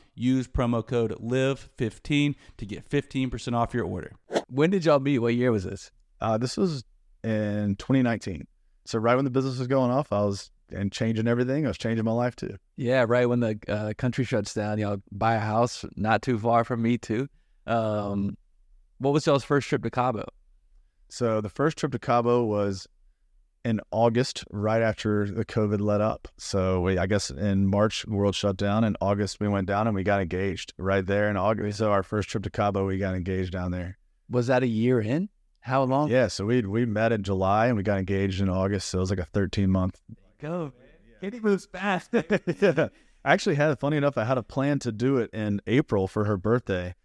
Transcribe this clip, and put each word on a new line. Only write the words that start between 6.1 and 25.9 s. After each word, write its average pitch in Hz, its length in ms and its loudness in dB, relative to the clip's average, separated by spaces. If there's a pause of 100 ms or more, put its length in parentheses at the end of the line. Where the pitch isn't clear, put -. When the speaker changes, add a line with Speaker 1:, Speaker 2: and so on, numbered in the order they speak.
Speaker 2:
Uh, 110 180 0
this 120 180 -4
was 160 280 -2 (380)
in 104 540 -2
twenty 135 260 2
nineteen. 104 440 -2 (400)
So 117 120 -2
right 117 160 4
when 135 100 2
the 131 60 0
business 131 280 0
was 127 100 -4
going 131 240 2
off, 139 200 0
I 104 120 2
was, 101 260 -4 (200)
and 98 200 -4
changing 113 380 -2
everything. 127 360 0
I 131 40 0
was 120 100 -4
changing 113 260 -2
my 113 80 0
life 120 220 0
too. - 220 -10 (200)
Speaker 1:
Yeah, 127 300 2
right 123 220 4
when 120 100 2
the, 110 180 0 (120)
uh, 107 300 -4
country 123 260 0
shuts 107 280 -4
down, 107 260 -2
y'all 101 220 -2 (120)
buy 110 220 0
a 113 40 0
house 110 460 0 (120)
not 107 260 2
too 123 160 0
far 117 260 4
from 117 180 -4
me 117 160 2
too. 123 300 -4 (400)
Um, 104 680 -2 (600)
what 139 140 0
was 151 140 2
y'all's 143 180 4
first 143 240 0
trip - 160 -2
to 117 60 -4
Cabo? 123 340 -2 (840)
Speaker 2:
So 110 320 0
the 104 100 -6
first 156 260 -2
trip 139 160 -4
to 120 80 -6
Cabo 120 440 2
was 101 440 -2 (760)
in 113 160 0 (120)
August, 117 580 2
right 107 320 0
after 104 480 0
the 101 140 -2
covid 104 360 0
let 104 200 2